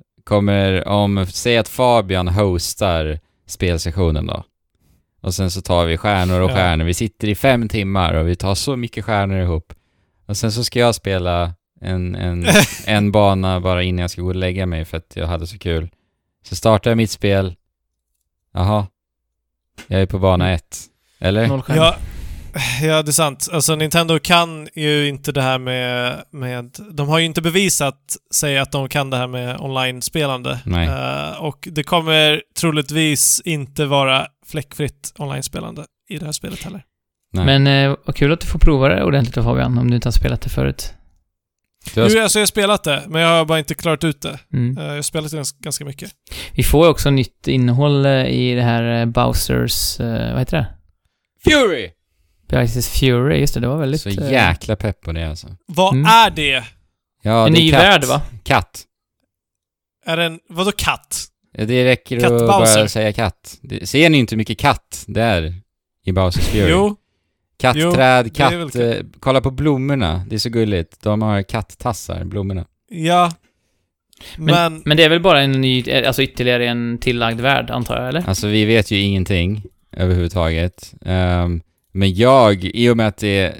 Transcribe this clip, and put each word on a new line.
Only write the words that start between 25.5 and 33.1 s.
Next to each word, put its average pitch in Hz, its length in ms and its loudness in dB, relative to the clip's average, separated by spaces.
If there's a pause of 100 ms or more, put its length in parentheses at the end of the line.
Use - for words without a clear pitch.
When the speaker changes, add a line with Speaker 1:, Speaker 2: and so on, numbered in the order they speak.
Speaker 2:
med, 127 720 -4
med... 123 460 -10 (160)
De 143 160 -4
har 156 100 2
ju 165 60 2
inte 160 180 -4
bevisat 165 720 -2 (180)
sig 143 240 -2
att 135 140 -4
de 135 160 -4
kan 139 220 -4
det 131 60 -2
här 123 100 -4
med 127 340 -8
online-spelande. 131 1040 -4
Speaker 1:
Nej. 85 240 -2
Speaker 2:
Eh, 69 540 -6
och 160 300 -10
det 151 100 -6
kommer 156 600 2 (180)
troligtvis 151 840 0